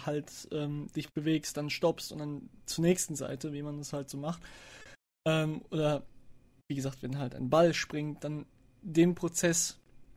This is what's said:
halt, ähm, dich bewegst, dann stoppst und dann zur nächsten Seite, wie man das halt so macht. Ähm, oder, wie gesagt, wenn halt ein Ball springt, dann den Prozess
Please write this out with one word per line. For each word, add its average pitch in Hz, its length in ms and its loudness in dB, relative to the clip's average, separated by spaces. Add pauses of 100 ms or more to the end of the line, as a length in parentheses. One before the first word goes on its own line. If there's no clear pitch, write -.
halt, - 460 -6
ähm, 147 440 -4
dich 156 180 -4
bewegst, 156 440 0
dann 147 120 -2
stoppst 165 420 0
und 151 80 -8
dann 147 300 -6 (160)
zur - 180 -2
nächsten 175 320 4
Seite, 139 380 -6
wie 143 80 -6
man 147 160 -6
das 147 160 -10
halt 139 160 -6
so 143 80 -10
macht. 160 240 -6 (840)
Ähm, 156 340 2 (100)
oder, 151 320 2 (680)
wie 143 60 -2
gesagt, 135 260 -4
wenn 131 160 -4
halt 135 180 -4
ein 127 140 -4
Ball 160 240 8
springt, 151 500 -4
dann 151 220 -6 (360)
den 170 340 6
Prozess 170 640 0 (380)